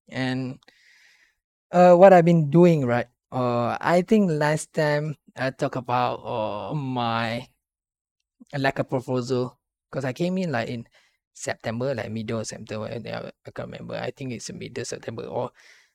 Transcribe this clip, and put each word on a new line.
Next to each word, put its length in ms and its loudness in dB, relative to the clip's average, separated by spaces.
And, 500 -6
uh, 220 8
what 180 10
I've 120 8
been 260 4
doing, 340 6
right? 220 0
Uh, 480 -2
I 220 2
think 280 2
last 420 -2
time 440 -2
I 140 -4
talked 260 -6
about, 480 -2
uh, 500 -6
my, 760 -4
like, 220 -2
a 40 -2
proposal, 720 -4
'cause 140 -8
I 80 -4
came 260 -4
in, 140 -4
like, 160 -4
in 180 -10
September, 600 -6
like, 160 -8
middle 300 -6
of 60 -8
September, 400 -10
and 200 -10
I, 240 -10
I 80 -20
can't 160 -12
remember. 240 -12
I 160 -8
think 220 -10
it's 200 -12
middle 320 -12
September 400 -12
or 280 -8